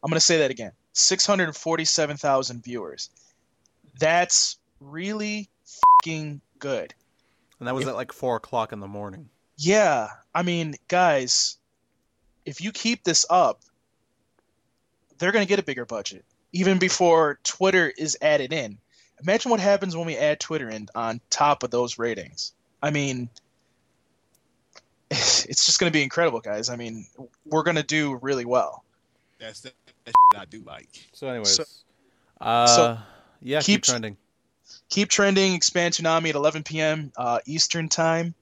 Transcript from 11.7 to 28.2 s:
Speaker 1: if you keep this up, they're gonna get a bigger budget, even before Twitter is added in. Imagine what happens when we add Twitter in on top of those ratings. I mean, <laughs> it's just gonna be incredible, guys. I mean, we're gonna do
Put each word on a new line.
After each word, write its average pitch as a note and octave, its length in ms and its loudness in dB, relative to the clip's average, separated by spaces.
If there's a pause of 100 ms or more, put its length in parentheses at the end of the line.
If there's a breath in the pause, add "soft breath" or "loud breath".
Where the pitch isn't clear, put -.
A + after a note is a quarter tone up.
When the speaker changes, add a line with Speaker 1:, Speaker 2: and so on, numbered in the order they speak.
Speaker 1:
if D3 160 -12
you G#3 100 -6
keep - 320 -4
this E3 260 0
up, E3 320 2 (1600)
they're F3+ 140 0
gonna G#3 140 2
get G3 140 2
a G3 40 -4
bigger B2+ 220 -6
budget, G2+ 400 -10 (260)
even F#3 280 2
before E3 640 4
Twitter F#3 540 2
is D3 240 -4
added C#3+ 320 2
in. A2+ 240 -6 (440 soft breath)
Imagine G#3 300 0
what A3 80 2
happens G3 360 2
when E3 100 -6
we D#3 120 -6
add D3 220 0
Twitter C#3+ 300 -6
in G#2+ 260 -10
on A2+ 340 -4
top D3 340 2
of B2 80 -4
those A#2+ 260 -2
ratings. A2+ 560 -8 (280)
I D3 100 0
mean, C3 440 -4
<laughs> - 1800 -20
it's - 540 0
just - 140 2
gonna E3+ 120 2
be D3+ 120 0
incredible, C3+ 380 0
guys. A2 280 -6
I A#2+ 60 -8
mean, A2+ 300 -12 (400)
we're D#3 180 0
gonna D#3+ 200 0
do D3+ 380 -2